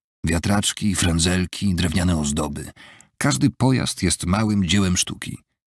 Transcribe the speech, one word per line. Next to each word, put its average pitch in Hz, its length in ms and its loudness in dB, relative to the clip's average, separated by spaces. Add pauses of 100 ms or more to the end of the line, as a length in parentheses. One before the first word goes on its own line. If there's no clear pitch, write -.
(260)
Wiatraczki, 98 680 0
frędzelki, 90 800 0
drewniane 87 420 0
ozdoby. 73 540 -4 (460)
Każdy 139 320 2
pojazd - 540 0
jest 87 220 0
małym 101 420 2
dziełem 92 300 2
sztuki. - 400 -6 (300)